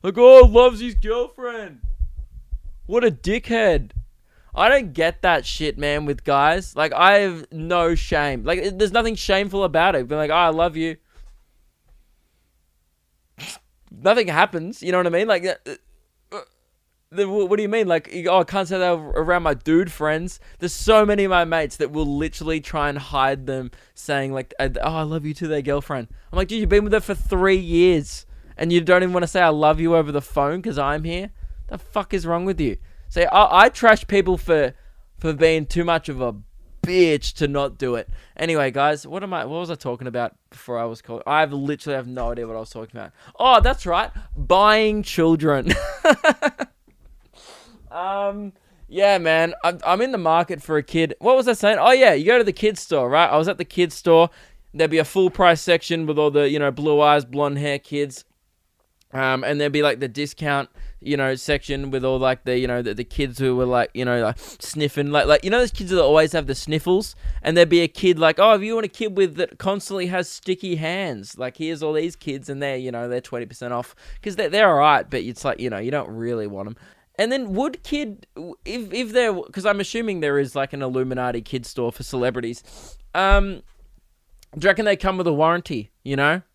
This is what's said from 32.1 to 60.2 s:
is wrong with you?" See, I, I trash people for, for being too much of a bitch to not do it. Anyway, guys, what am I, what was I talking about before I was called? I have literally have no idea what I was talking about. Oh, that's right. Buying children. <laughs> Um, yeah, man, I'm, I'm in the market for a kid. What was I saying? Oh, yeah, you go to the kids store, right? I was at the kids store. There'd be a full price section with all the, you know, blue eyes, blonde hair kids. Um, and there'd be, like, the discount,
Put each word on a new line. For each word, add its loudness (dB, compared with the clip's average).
is -4
wrong -2
with -4
you?" -2
See, 2
I, 6
I 6
trash 4
people 0
for, 0
for -4
being 2
too -2
much -2
of -8
a -4
bitch 2
to -4
not -4
do -2
it. -8
Anyway, -2
guys, -2
what -10
am -10
I, -6
what -10
was -10
I -8
talking -10
about -6
before -12
I -4
was -10
called? -14
I 0
have 0
literally -6
have -8
no -6
idea -8
what -12
I -10
was -14
talking -16
about. -16
Oh, 6
that's 0
right. -2
Buying 2
children. 0
<laughs> 2
Um, -6
yeah, 4
man, 2
I'm, 0
I'm 2
in 0
the -4
market 0
for -2
a 0
kid. -2
What 4
was 2
I 2
saying? 2
Oh, 8
yeah, 8
you 0
go 4
to 4
the 0
kids -2
store, 0
right? 6
I 4
was 2
at -4
the -6
kids -2
store. 4
There'd 0
be 2
a 0
full 0
price 4
section -2
with -2
all 2
the, 2
you -2
know, 0
blue 0
eyes, 4
blonde -4
hair -4
kids. -8
Um, -2
and -2
there'd -2
be, 0
like, 0
the -6
discount, -6